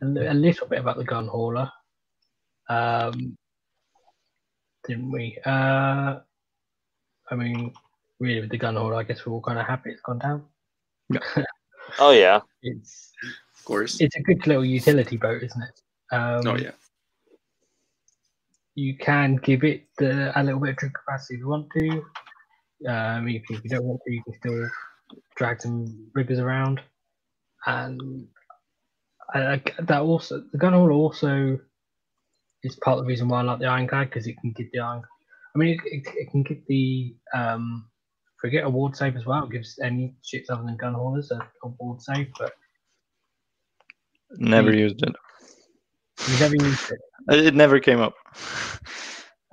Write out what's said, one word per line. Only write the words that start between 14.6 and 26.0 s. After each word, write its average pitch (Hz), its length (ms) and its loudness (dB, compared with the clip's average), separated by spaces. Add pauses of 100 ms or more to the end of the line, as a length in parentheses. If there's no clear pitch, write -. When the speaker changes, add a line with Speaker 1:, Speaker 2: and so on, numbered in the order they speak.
Speaker 1:
utility 127 540 4
boat, 117 260 -2
isn't 120 180 -8
it? - 200 -14 (340)
Um, 120 320 0
Speaker 4:
Oh, 104 80 2
yeah. - 160 -4 (2000)
Speaker 1:
you 135 220 -4
can 143 400 2
give 135 280 2
it - 320 0
the, 139 420 0
a - 20 2
little 139 200 0
bit 143 80 0
of 135 80 -4
drink 135 180 -6
capacity 135 380 -10
if 120 60 -10
you 131 100 -6
want 151 180 -4 (100)
to. 156 280 0 (840)
Um, 117 400 -4
if, 113 220 -4
if 110 120 -8
you 113 80 -10
don't 127 140 -2
want 127 240 -4
to, 123 60 -4
you 117 100 -6
can 113 160 -12
still 117 300 -4 (680)
drag 120 260 -4
some 117 520 -8